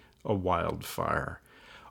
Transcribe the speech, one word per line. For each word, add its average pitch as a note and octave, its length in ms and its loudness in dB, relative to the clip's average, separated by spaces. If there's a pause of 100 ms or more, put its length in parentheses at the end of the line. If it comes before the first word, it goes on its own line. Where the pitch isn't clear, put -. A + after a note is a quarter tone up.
(260)
a A2+ 80 2
wildfire. E2 1080 0 (520)